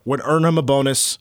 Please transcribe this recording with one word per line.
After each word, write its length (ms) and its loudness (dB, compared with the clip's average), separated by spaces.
would 180 -4
earn 220 2
him 120 2
a 40 0
bonus 600 0